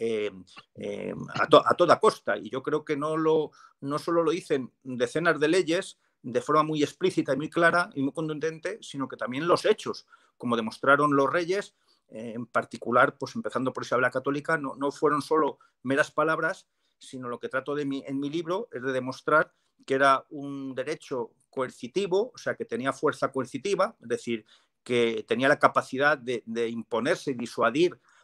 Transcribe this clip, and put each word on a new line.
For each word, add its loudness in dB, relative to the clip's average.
Eh, -2
eh, -8
a 0
to-, 10
a 4
toda 6
costa. 2
Y -10
yo -6
creo -2
que -4
no -2
lo, 2
no -4
solo 0
lo 2
dicen -2
decenas 0
de 2
leyes 0
de -2
forma 4
muy 0
explícita 0
y -4
muy -6
clara 2
y -4
muy -2
contundente, -6
sino -8
que -12
también -4
los 4
hechos, -2
como -2
demostraron 4
los 4
reyes, -2
eh, -12
en -8
particular, 2
pues -10
empezando -4
por -8
Isabel 0
la 2
Católica, -2
no, -6
no -2
fueron 0
solo 0
meras 2
palabras, -2
sino -12
lo -8
que -8
trato -4
de -4
mi, -4
en -6
mi -4
libro -4
es -10
de -4
demostrar 0
que 0
era 4
un -10
derecho -6
coercitivo, -2
o -20
sea, -4
que -6
tenía -2
fuerza -2
coercitiva, -2
es -16
decir, -4
que 0
tenía 2
la 4
capacidad 2
de, -6
de -2
imponerse -2
y -4
disuadir 0